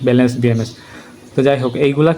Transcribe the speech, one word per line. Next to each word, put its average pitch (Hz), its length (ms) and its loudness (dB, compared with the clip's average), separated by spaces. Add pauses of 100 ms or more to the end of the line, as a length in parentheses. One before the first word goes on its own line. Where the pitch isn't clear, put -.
ব্যালেন্স 123 260 2 (100)
বিএমএস। 113 280 -2 (640)
তো - 120 -4
যাই 139 160 2
হোক, 123 100 -4 (140)
এইগুলা 151 320 2